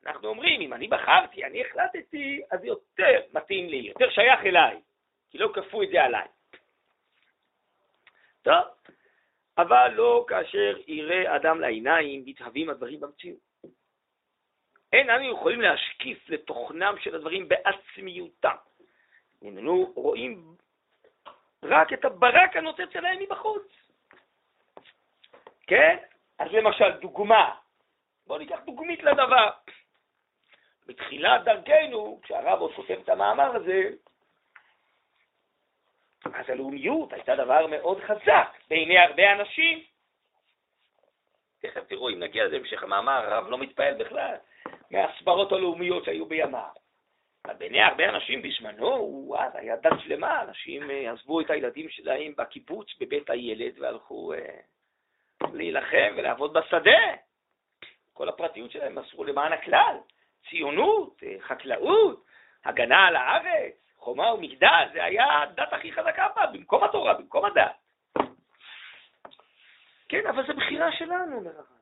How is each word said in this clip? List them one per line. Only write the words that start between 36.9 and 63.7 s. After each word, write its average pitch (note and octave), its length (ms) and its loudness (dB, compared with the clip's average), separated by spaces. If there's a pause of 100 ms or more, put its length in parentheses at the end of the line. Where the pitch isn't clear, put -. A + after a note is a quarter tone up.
הייתה - 240 -2
דבר C#3 300 4
מאוד E3 340 -4
חזק - 480 2 (200)
בעיני E3 300 4
הרבה F3+ 340 8
אנשים. D#4+ 500 0 (1800)
תכף - 280 -12
תראו, A#2 220 -8
אם F2+ 80 -8
נגיע G#2 260 -2
לזה G2 120 -2
המשך G#2+ 260 -8
המאמר, G2+ 300 -2
הרב A2 360 -2
לא B2 100 -6
מתפעל C#3 360 -2
בכלל - 400 -6 (560)
מהסברות F#3 600 0
הלאומיות F3+ 520 -2
שהיו D#3+ 220 -6
בימיו. C#3+ 440 -6 (760)
אבל - 100 -12
בעיני D3+ 280 -2
הרבה F3+ 260 2
אנשים C3 340 -6
בזמנו, A2 520 -4
הוא - 440 -6
אז - 160 -4
היה A2+ 220 -6
דת - 240 2
שלמה, D#3+ 420 -4
אנשים, C#3 480 -12
אה, C3 220 -6
עזבו D3 280 -6
את D3+ 100 -6
הילדים D3+ 380 -6
שלהם D3 480 -6
בקיבוץ, - 520 -12 (120)
בבית C#3+ 300 -6
הילד, A#2+ 480 -6
והלכו, C3+ 540 -10
אה, D2+ 60 -8 (1120)
להילחם E2 640 0
ולעבוד C3+ 360 -4
בשדה. F3 600 4 (1000)
כל - 160 -6
הפרטיות E3+ 420 -8
שלהם - 240 -8
מסרו - 300 -12
למען C#3+ 280 -2
הכלל, - 440 2 (540)
ציונות, E3+ 720 0
אה, G2 180 -12
חקלאות, C4+ 840 2 (400)
הגנה B2+ 420 4
על E3+ 100 4
הארץ, D#4+ 580 -2 (240)